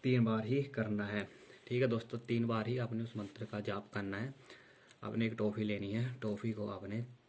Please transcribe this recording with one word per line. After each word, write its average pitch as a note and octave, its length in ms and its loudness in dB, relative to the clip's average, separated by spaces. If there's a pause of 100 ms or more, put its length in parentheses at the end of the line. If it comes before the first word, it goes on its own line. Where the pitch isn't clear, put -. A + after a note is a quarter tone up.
तीन B2+ 220 8
बार A2 200 4
ही C3+ 200 4
करना G#2+ 400 0
है, G2+ 220 0 (400)
ठीक B2 140 2
है C3+ 60 6
दोस्तों, A#2 320 0
तीन A#2 280 2
बार A2+ 200 2
ही B2 120 0
आपने A#2 240 -2
उस A#2 140 -8
मंत्र G#2 280 -6
का G#2 160 -4
जाप G2+ 320 -4
करना G2 240 -2
है। C3 160 -4 (720)
आपने A2 220 0
एक A2 120 -2
टॉफ़ी G#2+ 260 2
लेनी G2 280 -2
है, B2 300 0
टॉफ़ी G#2+ 320 -2
को G#2 160 -4
आपने G2 320 -4 (280)